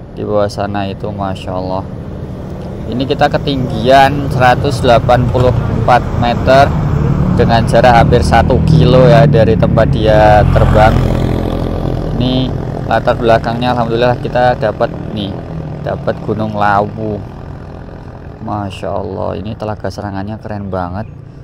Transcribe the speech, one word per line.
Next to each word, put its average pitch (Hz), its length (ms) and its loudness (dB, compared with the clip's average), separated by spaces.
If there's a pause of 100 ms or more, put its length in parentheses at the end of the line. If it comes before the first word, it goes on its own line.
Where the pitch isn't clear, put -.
(160)
Di 110 80 -8
bawah 104 240 0
sana 101 400 -6
itu, 98 240 -8
Masya 98 400 -8
Allah. 92 320 -6 (1040)
Ini 117 160 -4
kita 143 240 0
ketinggian 135 1040 2
seratus 127 560 2
delapan 123 400 4
puluh 127 240 2
empat 120 480 2 (240)
meter 135 480 4 (640)
dengan 117 320 2
jarak 120 320 6
hampir 113 240 4
satu 120 400 2
kilo 123 400 6
ya 117 240 6
dari 110 320 4
tempat 110 320 2
dia 107 640 4
terbang. 107 400 4 (1200)
Ini 127 320 0 (400)
latar 113 320 0
belakangnya 117 560 0
alhamdulillah 117 480 0
kita 123 320 0
dapat - 320 -2 (240)
nih, 98 240 -6 (480)
dapat 95 400 -6
Gunung 107 320 -4
Lawu. 104 640 -2 (1300)
Masya 98 480 -6
Allah, 95 400 -6
ini 104 240 -10
Telaga 104 320 -8
Sarangannya 101 480 -8
keren 101 320 -10
banget. 92 400 -6 (320)